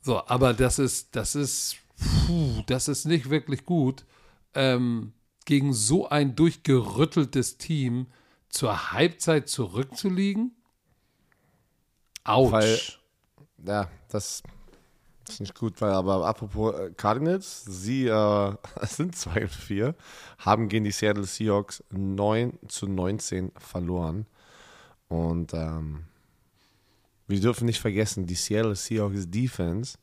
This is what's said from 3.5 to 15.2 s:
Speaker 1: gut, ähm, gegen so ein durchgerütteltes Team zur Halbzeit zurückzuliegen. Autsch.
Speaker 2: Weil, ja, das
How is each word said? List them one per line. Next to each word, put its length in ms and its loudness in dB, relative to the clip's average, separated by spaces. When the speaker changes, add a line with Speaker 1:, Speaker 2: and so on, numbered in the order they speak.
Speaker 1:
gut, 380 2
ähm, 580 0
gegen 300 4
so 340 2
ein 260 2
durchgerütteltes 1200 2
Team 480 -2
zur 440 -2
Halbzeit 560 2
zurückzuliegen. 1080 -2
Autsch. 280 6
Speaker 2:
Weil, 260 4
ja, 220 -2
das 340 -6